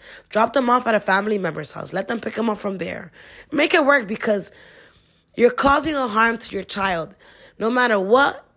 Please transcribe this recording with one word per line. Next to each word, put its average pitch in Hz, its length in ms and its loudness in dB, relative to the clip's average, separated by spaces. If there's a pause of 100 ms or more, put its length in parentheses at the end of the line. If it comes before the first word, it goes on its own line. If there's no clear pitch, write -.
(280)
Drop 226 240 0
them 262 160 2
off 247 180 2
at 226 80 0
a 202 60 2
family 208 380 0
member's 156 340 -6
house. - 200 -10
Let 190 160 -6
them 233 120 -6
pick 220 140 -8
them 226 160 -2
up 208 80 -4
from 196 200 -6
there. 175 340 -10 (380)
Make 302 220 0
it 320 120 4
work, 262 220 4
because 208 460 -2 (840)
you're 233 140 4
causing 277 440 2
a 262 120 -2
harm 226 320 2
to - 160 -10
your 190 100 -6
child. 185 500 -4 (440)
No 220 120 -2
matter 247 280 2
what 220 480 2 (100)